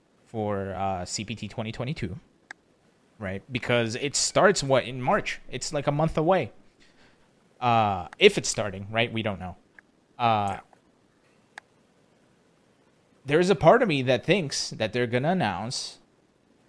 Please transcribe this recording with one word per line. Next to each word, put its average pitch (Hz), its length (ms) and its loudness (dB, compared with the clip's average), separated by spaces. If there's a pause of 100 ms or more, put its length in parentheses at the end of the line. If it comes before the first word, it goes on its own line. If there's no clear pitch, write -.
(240)
for, 101 500 -4
uh, 95 300 -4
C 104 220 -8
P 117 80 -8
T 107 120 -12
twenty 113 260 -8
twenty-two, 120 460 -8 (1000)
right? 98 240 -8 (100)
Because 120 440 0
it 135 200 -4
starts, - 460 4
what, 135 220 2
in 123 180 -8
March? 175 380 -2 (100)
It's, 131 240 -8
like, 143 120 -2
a 147 60 0
month 156 240 0
away. 160 360 2 (1080)
Uh, 107 480 2 (100)
if 196 200 6
it's - 100 -4
starting, 101 420 -4
right? 113 220 0
We 113 100 -4
don't 98 180 -4
know. 90 160 -12 (600)
Uh, 107 400 0 (2750)
there's 170 240 4
a 196 60 4
part 202 260 6
of 226 60 0
me 143 140 2
that 123 220 2
thinks 165 460 0
that 110 240 -4
they're 123 120 2
gonna 123 260 0
announce 113 640 -4 (720)